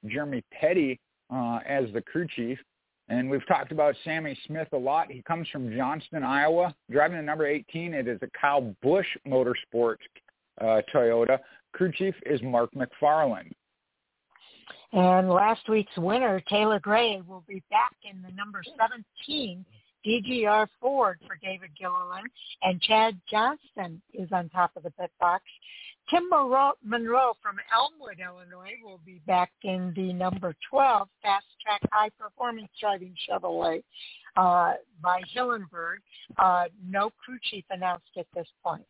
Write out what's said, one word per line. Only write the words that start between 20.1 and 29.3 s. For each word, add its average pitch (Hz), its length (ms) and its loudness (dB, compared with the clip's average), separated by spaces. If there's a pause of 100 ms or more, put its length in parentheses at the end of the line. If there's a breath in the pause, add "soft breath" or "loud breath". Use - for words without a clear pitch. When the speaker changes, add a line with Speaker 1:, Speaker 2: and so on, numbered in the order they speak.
Speaker 2:
G 240 220 -2
R 214 220 2 (120)
Ford 240 460 2
for 190 160 -12
David 190 360 -10
Gilliland, 180 520 -6 (320 loud breath)
and 185 180 0
Chad 220 480 4
Johnston 214 720 -2 (140)
is 185 180 -8
on 175 160 -2
top 175 280 2
of 156 80 -16
the 165 80 -8
pit 180 180 -10 (100)
box. 175 240 2 (640 loud breath)
Tim 349 220 0
Monroe, 277 420 4 (120)
Monroe 233 580 2
from 202 140 -8 (180)
Elmwood, 240 500 -2
Illinois, 180 580 -18
will 190 220 -20
be 180 220 -20
back 180 240 2 (140)